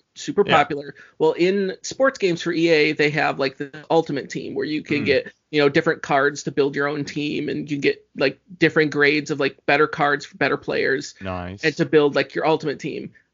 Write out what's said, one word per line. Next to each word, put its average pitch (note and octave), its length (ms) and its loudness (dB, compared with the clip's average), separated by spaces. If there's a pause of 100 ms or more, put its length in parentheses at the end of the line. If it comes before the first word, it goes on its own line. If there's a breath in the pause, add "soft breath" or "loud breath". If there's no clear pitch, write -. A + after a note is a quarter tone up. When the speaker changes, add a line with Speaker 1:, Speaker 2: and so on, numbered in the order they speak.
(140)
Speaker 1:
super G3 320 -2
Speaker 2:
Yeah. E3 100 4
Speaker 1:
popular. C#3+ 380 0 (240 loud breath)
Well, D#3 140 4
in F#3+ 500 0
sports C4 360 0
games E3+ 240 0
for E3+ 100 -2
E E3 180 2
A, D3+ 220 4
they D3 180 2
have, D3 280 -2
like, C3+ 200 -2
the C#3+ 120 -10 (200)
Ultimate D3+ 400 0
Team - 240 -8
where - 100 -2
you D3+ 180 -6
can D3 180 -2
Speaker 2:
Hmm. C#3+ 40 -4
Speaker 1:
get, - 280 2 (180)
you D3+ 100 2
know, C#3+ 80 6
different D#3+ 340 2
cards C#3+ 420 0
to C3+ 80 -4
build C#3 220 0
your C#3+ 140 -2
own D3 160 -4
team, D3 440 -6
and D3+ 220 -6
you D3 60 -4
can C#3 60 -6
get, C#3+ 220 0 (120)
like, C#3 240 -2 (180)
different D#3 340 2
grades D3 380 0
of, C#3+ 100 -4
like, - 260 -2
better D3 200 4
cards D3 380 -2
for - 140 -20
better C#3 180 0
players C#3 640 -4
Speaker 2:
Nice. F#2 420 -8
Speaker 1:
and D#3+ 140 0
to E3 80 0
build, D3 320 4
like, C#3 180 -2
your - 120 -2
Ultimate D3+ 340 0
Team. C3 320 -10 (220 soft breath)